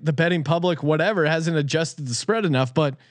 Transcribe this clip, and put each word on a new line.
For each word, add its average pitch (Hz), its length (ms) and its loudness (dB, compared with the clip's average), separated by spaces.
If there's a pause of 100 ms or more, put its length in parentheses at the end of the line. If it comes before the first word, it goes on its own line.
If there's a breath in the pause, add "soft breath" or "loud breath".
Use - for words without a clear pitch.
the 156 100 0
betting 165 300 2
public, 170 400 0
whatever, 160 420 2
hasn't 165 320 0
adjusted 151 500 -2
the 120 60 -4
spread 214 320 -2
enough, 131 300 0
but 147 200 2 (160 soft breath)